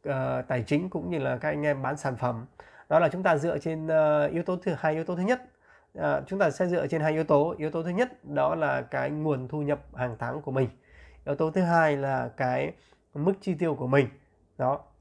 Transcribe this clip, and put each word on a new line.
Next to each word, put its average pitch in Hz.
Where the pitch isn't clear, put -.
ờ, 131
tài 123
chính 156
cũng 170
như 165
là 131
các 151
anh 147
em 139
bán 135
sản 135
phẩm. 120
Đó 156
là 165
chúng 185
ta 170
dựa 156
trên, 160
ờ, 151
yếu 165
tố 185
thứ 175
hai, 156
yếu 160
tố 180
thứ 180
nhất. 247
Ờ, 147
chúng 190
ta 175
sẽ 180
dựa 165
trên 160
hai 156
yếu 156
tố. 151
Yếu 156
tố 165
thứ 175
nhất 233
đó 143
là 139
cái 131
nguồn 147
thu 151
nhập 143
hàng 123
tháng 127
của 139
mình. 131
Yếu 143
tố 160
thứ 185
hai 165
là 135
cái 131
mức 160
chi 185
tiêu 160
của 127
mình. 135
Đó. 131